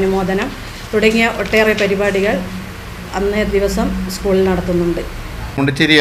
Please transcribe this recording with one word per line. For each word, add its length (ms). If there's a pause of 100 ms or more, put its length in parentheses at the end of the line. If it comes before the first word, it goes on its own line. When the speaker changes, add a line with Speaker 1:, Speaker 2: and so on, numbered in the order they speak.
Speaker 1:
അനുമോദനം 480 (440)
തുടങ്ങിയ 340 (140)
ഒട്ടേറെ 420
പരിപാടികൾ 520 (840)
അന്നേ 240 (120)
ദിവസം 320 (280)
സ്കൂളിൽ 340
നടത്തുന്നുണ്ട്. 520 (540)
Speaker 2:
മുണ്ടച്ചേരി 460